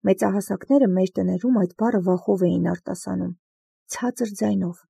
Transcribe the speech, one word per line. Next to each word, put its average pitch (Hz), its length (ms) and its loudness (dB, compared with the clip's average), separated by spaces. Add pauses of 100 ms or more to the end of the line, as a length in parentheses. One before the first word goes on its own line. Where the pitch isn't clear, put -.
Մեծահասակները 202 840 2
մեր 185 220 2
տներում 190 460 0
այդ 180 160 0
բառը 220 280 0
վախով 185 400 0
էին 175 240 2
արտասանում, 180 680 -6 (580)
ցածր 247 440 -4
ձայնով 190 420 -2 (140)